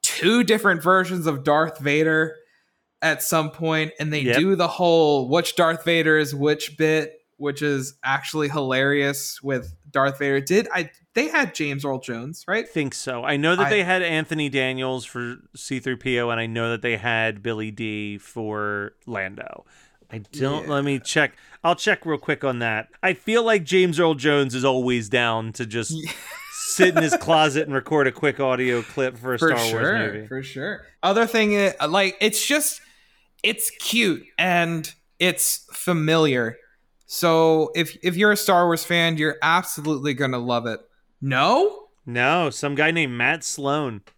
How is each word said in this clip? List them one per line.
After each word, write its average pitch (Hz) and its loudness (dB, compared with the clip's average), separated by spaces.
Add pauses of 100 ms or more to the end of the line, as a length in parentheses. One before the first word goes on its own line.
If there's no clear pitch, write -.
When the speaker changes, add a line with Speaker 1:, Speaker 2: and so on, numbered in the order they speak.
Speaker 1:
two 226 2
different 196 2
versions 180 2
of 143 -2
Darth 156 0
Vader 156 2 (680)
at 156 0
some 156 0
point, 156 -2
and 156 -4
they 151 -2
Speaker 2:
Yep. 123 2
Speaker 1:
do 190 4
the 170 2
whole, 160 4
"Which 170 0
Darth 165 2
Vader 160 4
is 147 0
which" 147 -2
bit, 156 0 (220)
which 143 -4
is 139 -2 (100)
actually 135 -2
hilarious 139 -2
with 131 -4 (160)
Darth 139 0
Vader. 139 0
Did 185 2
I, 175 -4 (240)
they 277 0
had 294 0
James 143 -4
Earl 135 -4
Jones, 123 -12
right? 208 -4
Speaker 2:
I - -18
think 143 -2
so. 123 -6
I 143 0
know 160 2
that 226 2
Speaker 1:
I - 2
Speaker 2:
they 208 2
had 185 0
Anthony 156 -2
Daniels 131 -2
for 120 -10 (200)
C 131 -8
three 127 -4
P 123 0
O, 120 0
and 117 -2
I 113 -4
know 113 -2
that 113 -4
they 120 0
had 113 -2
Billy 110 -6
Dee 104 -8
for 104 -6 (120)
Lando. 98 -10 (480)
I 113 -12 (140)
don't, 147 -4
Speaker 1:
Yeah. 151 -4
Speaker 2:
let 139 0
me 139 -2
check. - 0 (280)
I'll 175 4
check - -2
real 156 -2
quick - -4
on 131 0
that. 113 -4 (140)
I 185 2
feel 226 0
like 220 2
James 175 4
Earl 165 4
Jones 143 2
is 127 -2
always 127 2
down 113 0
to 123 -6
just 113 -6
Speaker 1:
Yeah. 160 -8 (420)
Speaker 2:
sit - 2
in 160 4
his 160 2
closet 156 2
and 143 -6
record 139 2
a 131 0
quick 143 -2
audio 127 0
clip 127 -4
for 123 -4
a 117 -4
Speaker 1:
For 165 4
Speaker 2:
Star - 0
Speaker 1:
sure, 113 -2
Speaker 2:
Wars 175 -2
movie. 107 -12
Speaker 1:
for 131 -10
sure. 156 -10 (180)
Other 202 4
thing, 214 2
i-, 196 0
like, 190 0
it's 208 0
just, 294 -2 (640)
it's 208 -2
cute 214 0 (120)
and 170 0 (280)
it's - 0
familiar. 156 2 (500)
So 160 4
if, 165 -2
if 175 -2
you're 208 4
a 208 2
Star 190 4
Wars 165 0
fan, 165 2
you're 151 -2
absolutely 151 0
gonna 131 -2
love 120 -2
it. 110 -4 (400)
No? 180 2 (180)
Speaker 2:
No, 135 2
some 143 -6
guy 151 2
named 160 0
Matt 131 0
Sloan. 139 -4 (180)